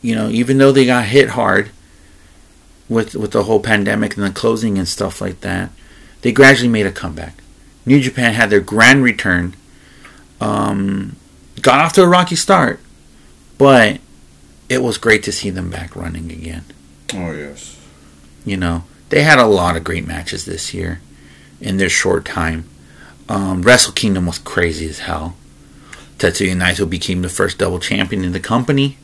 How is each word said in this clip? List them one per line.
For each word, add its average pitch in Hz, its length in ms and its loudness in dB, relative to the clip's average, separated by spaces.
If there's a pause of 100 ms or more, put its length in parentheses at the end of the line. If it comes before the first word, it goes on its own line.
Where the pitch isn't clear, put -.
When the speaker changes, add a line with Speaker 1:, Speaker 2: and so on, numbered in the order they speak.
Speaker 1:
you 113 140 -2
know, 110 140 -2
even 120 300 0
though 135 120 8
they 131 140 6
got 123 200 2
hit 127 240 4
hard 104 420 0 (1160)
with, 113 280 -2
with 104 160 -6
the 104 120 2
whole 107 160 2
pandemic 104 560 0
and 104 80 -4
the 98 60 -2
closing 110 480 -2
and 90 100 -4
stuff - 320 -6
like 95 220 -8
that, 92 300 -6 (500)
they 123 100 0
gradually 127 380 6
made 107 160 0
a 95 60 -4
comeback. 82 500 -12 (440)
New 139 140 6
Japan 123 340 0
had 110 180 2
their 104 80 6
grand 117 440 4
return, 90 520 -2 (840)
um, 101 760 -4 (460)
got 131 180 4
off 160 140 0
to 190 100 6
a 175 40 6
rocky 175 280 2
start, - 440 0 (760)
but 127 420 6 (720)
it 127 140 -2
was 117 160 -4
great 110 240 2
to 104 80 -6
see 101 180 -6
them 90 220 -8
back 85 240 -12
running 82 360 -10
again. 82 320 -14 (520)
Speaker 2:
Oh, 87 160 -8
yes. 73 480 -16 (680)
Speaker 1:
You 98 120 -6
know, 85 260 -2 (260)
they 147 140 2
had 151 160 6
a 117 80 6
lot 90 280 2
of 80 80 -6
great 85 220 -6
matches 85 400 -10
this 85 280 -10
year 85 280 -8 (580)
in 95 180 -4
their 95 120 0
short 87 360 0
time. 82 400 -6 (640)
Um, 95 340 -4
Wrestle 123 320 4
Kingdom 92 340 0
was 85 100 -6
crazy 82 500 -4
as 78 120 -12
hell. 80 360 -8 (840)
Tetsuya 92 380 0
Naito 90 320 -2
became 90 360 -4
the 87 60 -4
first - 280 -4
double 90 220 -2
champion 98 440 -4
in 90 80 -4
the 90 80 -4
company. 139 640 -2